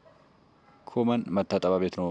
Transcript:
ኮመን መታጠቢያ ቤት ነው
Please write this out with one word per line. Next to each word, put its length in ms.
ኮመን 420
መታጠቢያ 500
ቤት 160
ነው 160